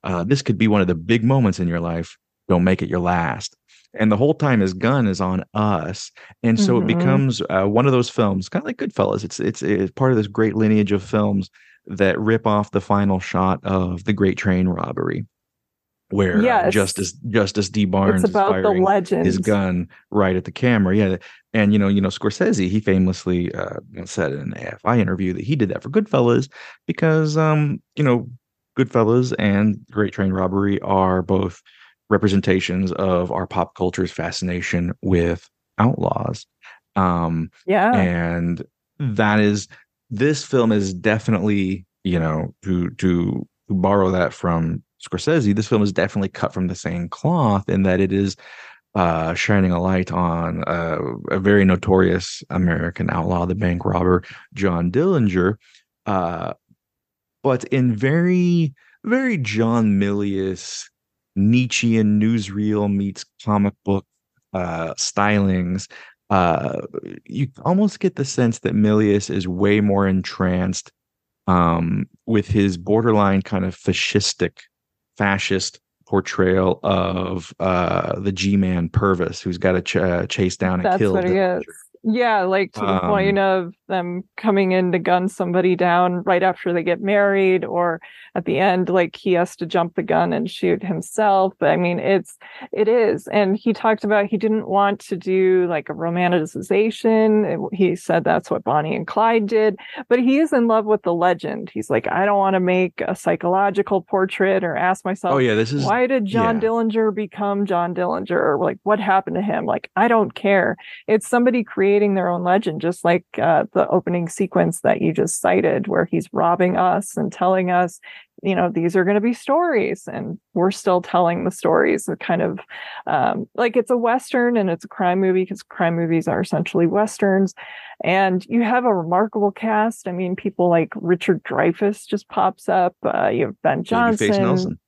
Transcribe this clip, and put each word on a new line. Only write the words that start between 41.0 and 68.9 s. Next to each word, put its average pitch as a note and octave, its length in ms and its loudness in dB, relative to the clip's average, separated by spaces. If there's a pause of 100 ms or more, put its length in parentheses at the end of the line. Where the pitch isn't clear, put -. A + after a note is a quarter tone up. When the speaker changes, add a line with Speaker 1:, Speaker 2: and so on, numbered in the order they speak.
Speaker 1:
you F2 120 0
know, D#2+ 460 -4
to, F2 280 -2
to, F2 540 0 (220)
to G#2 80 -4
borrow F#2+ 360 2
that F2+ 200 0
from E2 500 -2 (240)
Scorsese, A2+ 480 0
this G#2+ 140 0
film A2 140 2
is G2+ 100 0
definitely G2 380 -2
cut - 240 -6
from F#2+ 140 -2
the F#2 80 -4
same F2 340 -6
cloth B2 580 0
in F#2+ 160 2
that F#2 160 2
it F#2+ 140 2
is, G2 240 0 (580)
uh, E2 380 0
shining F#2+ 380 2
a F2 100 0
light F#2 280 0
on, E2+ 540 -2
uh, E2 360 -4 (300)
a F#2+ 100 -2
very G2+ 260 4
notorious F#2 840 2
American E2+ 600 -2
outlaw, F2 360 -2
the F2+ 80 -2
bank F2 300 -2
robber, F2+ 400 2 (300)
John F2 380 -2
Dillinger, A2 640 0 (500)
uh, F2 480 -4 (880)
but B2+ 220 0
in B2+ 280 0
very, E3+ 800 2 (300)
very A#3+ 340 -2
John A2+ 600 0
Milius, G2 840 -4 (540)
Nietzschean A2+ 800 2
newsreel G#2 720 0
meets G2 320 -4 (220)
comic G2+ 300 2 (100)
book, G2 220 -2 (460)
uh, E2 420 -6
stylings, G2 920 0 (420)
uh, E2+ 520 0 (440)
you C3+ 220 -4 (160)
almost F#3+ 360 0
get F#3 160 -2
the C3+ 100 -4
sense B2 340 0
that - 140 -2
Milius G#2+ 600 2